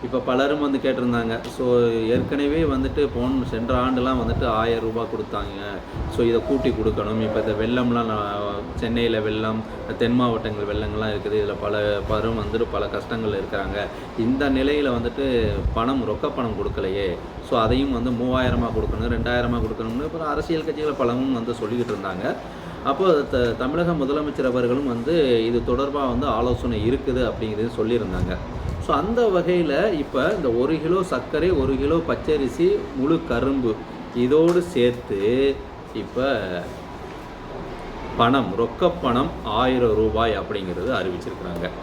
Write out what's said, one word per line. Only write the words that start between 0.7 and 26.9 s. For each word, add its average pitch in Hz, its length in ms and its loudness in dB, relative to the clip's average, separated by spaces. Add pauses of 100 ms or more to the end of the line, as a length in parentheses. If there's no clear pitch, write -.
கேட்டிருந்தாங்க. 120 600 0 (180)
So, 123 300 4
ஏற்கனவே 131 720 2
வந்துட்டு 139 540 2
போன, 127 340 0
சென்ற 120 260 0
ஆண்டுலாம் 127 420 2
வந்துட்டு 113 280 0
ஆயிரம் 113 380 2
ரூபாய் 110 220 -2
கொடுத்தாங்க. 101 720 -6 (360)
So, 120 100 2
இதை 117 220 4
கூட்டி 135 220 2
கொடுக்கணும். 110 520 0
இப்ப 110 180 0
இந்த 110 120 0
வெள்ளம்லாம், 120 540 0
நான், 104 300 -2 (400)
சென்னையில 117 440 0
வெள்ளம், 110 440 -2 (340)
தென் 120 180 2
மாவட்டங்கள் 107 600 0
வெள்ளங்கள்லாம் 107 360 -2
இருக்குது. 104 220 -2
இதுல 104 280 2
பல, 104 460 0
பலரும் 107 300 0
வந்துட்டு 110 340 0
பல 101 140 -2
கஷ்டங்கள்ல 104 540 -4
இருக்கிறாங்க. 98 480 -4 (320)
இந்த 135 300 2
நிலையில 139 400 2
வந்துட்டு 120 600 0 (220)
பணம், 120 340 0
ரொக்க 107 280 0
பணம் 117 180 -2
கொடுக்கலையே. 98 640 -2 (320)
So, 120 100 2
அதையும் 127 320 4
வந்து 120 180 0
மூவாயிரமா 123 600 2
கொடுக்கணும், 110 440 0
ரெண்டாயிரமா 120 460 0
கொடுக்கணும்னு 113 440 -2
இப்ப 156 220 -6
அரசியல் 151 400 -2
கட்சிகள் 151 280 -2
பலரும் 131 400 2
வந்து 117 180 -2
சொல்லிக்கிட்டு 113 400 -2
இருந்தாங்க. 98 440 -2 (480)
அப்போ 180 280 2 (200)
த-, 120 260 2
தமிழக 160 340 0
முதலமைச்சர் 147 540 0
அவர்களும் 127 420 2
வந்து 120 580 2
இது 117 220 2
தொடர்பா 139 400 0
வந்து 123 200 0
ஆலோசனை 117 600 0
இருக்குது 127 420 0